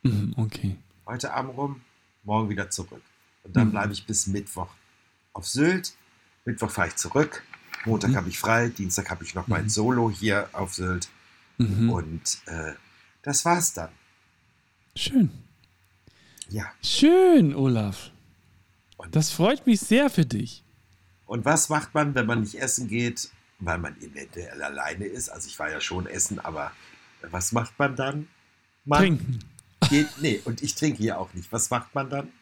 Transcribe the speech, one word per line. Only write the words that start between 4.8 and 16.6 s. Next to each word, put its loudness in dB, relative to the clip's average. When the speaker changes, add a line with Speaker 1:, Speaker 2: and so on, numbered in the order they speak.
Speaker 2:
auf -10
Sylt. 0
Mittwoch -4
fahre 0
ich -12
zurück. -2
Montag 2
Speaker 1:
Mhm. 4
Speaker 2:
habe -2
ich -8
frei. 2
Dienstag -4
habe -8
ich -12
noch -6
mein 0
Speaker 1:
Mhm. -2
Speaker 2:
Solo 2
hier 0
auf -6
Sylt. -4
Speaker 1:
Mhm. 2
Speaker 2:
Und, -4
äh, -8
das -2
war's 2
dann. -8
Speaker 1:
Schön. 4
Speaker 2:
Ja. -6